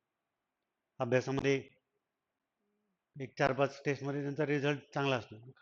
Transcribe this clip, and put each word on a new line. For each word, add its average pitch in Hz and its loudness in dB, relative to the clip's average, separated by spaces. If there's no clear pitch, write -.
अभ्यासामध्ये 131 2
एक 135 -10
चार 139 4
पाच 135 0
टेस्टमध्ये 143 -2
त्यांचा 143 -2
रिझल्ट 143 0
चांगला 139 2
असतो. 110 -6